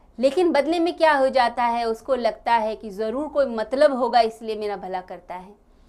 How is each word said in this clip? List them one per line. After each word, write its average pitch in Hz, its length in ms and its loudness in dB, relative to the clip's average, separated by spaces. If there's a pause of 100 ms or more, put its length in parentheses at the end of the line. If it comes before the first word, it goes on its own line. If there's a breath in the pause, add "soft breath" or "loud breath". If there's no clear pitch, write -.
(200 soft breath)
लेकिन 302 320 2
बदले 285 280 0
में 339 180 0
क्या 311 160 4
हो 269 140 2
जाता 240 360 2
है, 233 220 -2
उसको 226 300 -2
लगता 233 380 -2
है 220 220 0
कि 214 140 -14
ज़रूर 220 380 -4
कोई 285 180 0
मतलब 285 480 2
होगा 240 260 2
इसलिए 220 360 -2
मेरा 208 200 -4
भला 185 260 -8
करता 180 340 -14
है, 185 200 -16 (340 soft breath)